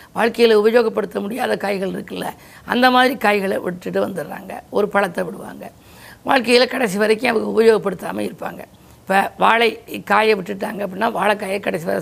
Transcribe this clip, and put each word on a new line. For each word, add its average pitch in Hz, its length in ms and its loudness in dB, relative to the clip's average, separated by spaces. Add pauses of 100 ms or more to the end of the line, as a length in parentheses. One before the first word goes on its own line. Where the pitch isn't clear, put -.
(160)
வாழ்க்கையில 226 440 4
உபயோகப்படுத்த 220 640 2
முடியாத 214 360 -4
காய்கள் 196 340 -4
இருக்குல்ல, 180 360 -8 (380)
அந்த 247 260 4
மாதிரி 254 260 4
காய்களை 208 400 0
விட்டுட்டு 180 500 -4
வந்துடுறாங்க. 185 460 -10 (160)
ஒரு 208 180 0
பழத்தை 196 360 0
விடுவாங்க, - 480 -12 (540)
வாழ்க்கையில 247 420 4
கடைசி 247 300 -2
வரைக்கும் 214 340 2
அவங்க 214 240 0
உபயோகப்படுத்தாம 202 760 2
இருப்பாங்க. - 340 -12 (400)
இப்ப 190 340 0
வாழை 220 320 4 (360)
காயை 214 300 4
விட்டுட்டாங்க 196 480 -8
அப்படின்னா, 190 280 -4
வாழைக்காயை 202 480 -2
கடைசி 190 260 -4
வரை 196 160 -2